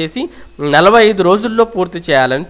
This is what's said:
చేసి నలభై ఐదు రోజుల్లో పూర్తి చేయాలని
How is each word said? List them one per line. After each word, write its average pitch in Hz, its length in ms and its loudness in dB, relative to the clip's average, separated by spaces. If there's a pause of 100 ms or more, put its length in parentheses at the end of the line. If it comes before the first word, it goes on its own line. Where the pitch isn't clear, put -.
చేసి 247 280 -6 (420)
నలభై 202 360 4
ఐదు 196 160 0
రోజుల్లో 220 420 0
పూర్తి 180 340 -6 (120)
చేయాలని 135 400 0